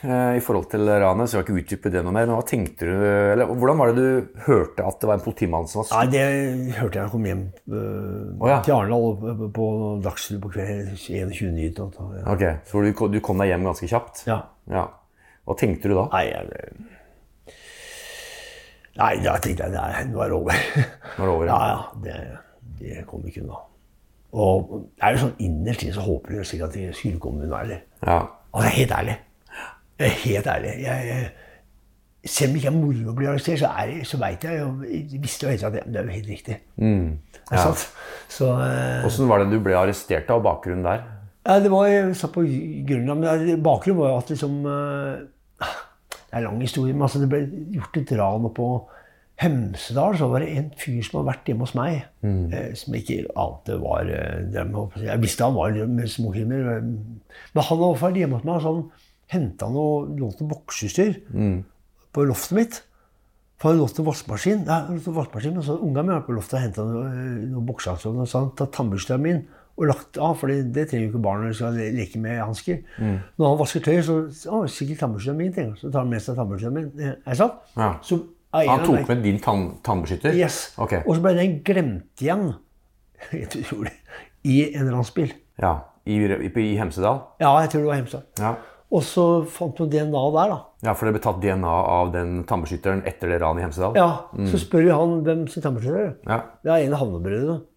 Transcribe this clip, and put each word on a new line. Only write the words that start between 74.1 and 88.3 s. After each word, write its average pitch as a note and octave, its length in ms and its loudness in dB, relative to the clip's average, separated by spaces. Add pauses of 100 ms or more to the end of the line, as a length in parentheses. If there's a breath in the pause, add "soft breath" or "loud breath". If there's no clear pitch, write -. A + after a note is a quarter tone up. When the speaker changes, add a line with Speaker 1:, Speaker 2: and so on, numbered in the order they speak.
Speaker 2:
å, G#3+ 240 0
sikkert D3 320 -6
tannbørsten A#2 320 -2
min, F3 160 -2
tenker B2+ 240 -4
jeg. - 80 -18
Så C#3+ 80 -6
tar C3 160 2
han - 20 0
med A2+ 140 0
seg B2 160 -4
tannbørsten G#2 320 -2
min, D3+ 160 -4 (160)
eh, C#3 60 -2 (100)
er B2+ 160 -4
det - 20 -2
sant? A#3 220 2 (160)
Speaker 1:
Ja. G2+ 260 2
Speaker 2:
Så E3+ 220 -2 (320)
ja, D#3+ 60 4
en D3 80 4
Speaker 1:
Han C3+ 100 6
Speaker 2:
av D#3+ 60 0
Speaker 1:
tok D#3 100 6
Speaker 2:
meg. C3 140 2
Speaker 1:
med A#2+ 140 2
din G2+ 160 4
tann-, F#2+ 320 0 (120)
tannbeskytter? F#2 520 0
Speaker 2:
Yes. - 420 0
Speaker 1:
Ok. G#2+ 160 -2 (120)
Speaker 2:
Og D#3+ 100 4
så E3 60 2
ble F#3 140 4
den F3 280 2
glemt D#3 580 0
igjen, E3 320 0 (420)
<laughs> - 360 -18
jeg D#3+ 180 -8
tror - 340 -6
det, - 100 -8 (500 loud breath)
i C#3 180 6 (140)
en C3+ 160 0
ransbil. B2 420 -2 (260)
Speaker 1:
Ja, F#2 140 2 (320)
i, G#2 140 0
i, G2 300 2
i G#2+ 280 0
Hemsedal? G#2 440 0 (180)
Speaker 2:
Ja, D3 120 6 (100)
jeg D#3 100 0
tror D3+ 100 2
det D3+ 60 2
var C#3+ 120 0
Hemsedal. B2 260 -8 (120)